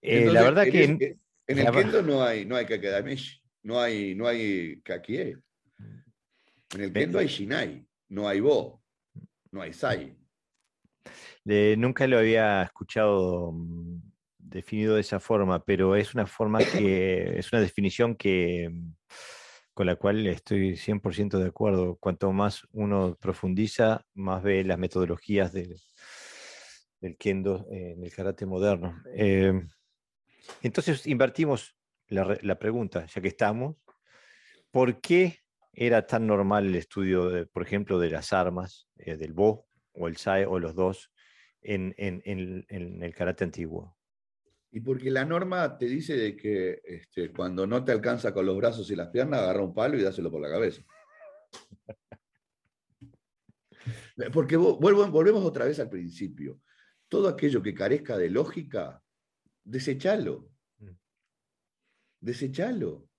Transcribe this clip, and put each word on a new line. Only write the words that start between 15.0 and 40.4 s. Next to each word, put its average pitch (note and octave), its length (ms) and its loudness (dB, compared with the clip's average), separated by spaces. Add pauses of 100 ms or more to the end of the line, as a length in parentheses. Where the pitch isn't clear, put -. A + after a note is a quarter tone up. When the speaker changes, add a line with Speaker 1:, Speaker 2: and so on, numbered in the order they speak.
Speaker 1:
esa G2+ 180 -2
forma, F#2+ 440 0
pero F#2+ 320 4
es - 180 0
una A2 120 0
forma G#2+ 320 0
que, - 0 -
<coughs> F#2 800 2
es - 140 -6
una A#2 80 4
definición G#2 560 0
que, F2 540 0
mm, E2+ 240 -12 (800)
con F#2+ 120 0
la F2+ 100 2
cual G#2 300 0
estoy F#2+ 500 0
cien G#2 240 -2
por F#2 140 -4
ciento G2+ 240 0
de F#2 100 2
acuerdo. F#2 480 0
Cuanto F#2+ 360 -2
más G2+ 400 -2
uno G2+ 480 -2
profundiza, G#2 840 0 (100)
más F#2+ 280 -4
ve F#2+ 220 2
las F#2 140 0
metodologías F2+ 720 -2
del, F2+ 240 -10 (1200)
del F2 180 -10
kendo, F#2+ 520 -2
eh, F2+ 260 -12
en F2 80 -14
el E2+ 80 -14
karate G2 340 -6
moderno. F#2 560 -2 (120)
Eh, G2 380 4 (1120)
entonces, D3+ 440 -2
invertimos C3+ 680 0 (320)
la G2 160 0
re-, F#2+ 180 -2
la F#2+ 160 -2
pregunta, G#2+ 480 -4
ya F#2+ 140 -10
que F#2 80 -2
estamos. A#2 480 -2 (920)
¿Por B2+ 300 2
qué F3 380 4 (340)
era A#2 340 2
tan A2+ 200 0
normal G2+ 400 4
el F#2+ 80 0
estudio, F2+ 560 0
de, F2 160 -4
por - 160 -8
ejemplo, G2 360 -2
de E2+ 120 0
las D#2+ 220 -6
armas, F2+ 640 -2
eh, - 200 -10
del D#2 160 -10
bo G#2+ 340 2 (260)
o E2+ 160 -8
el E2 100 -8
sai G2 260 0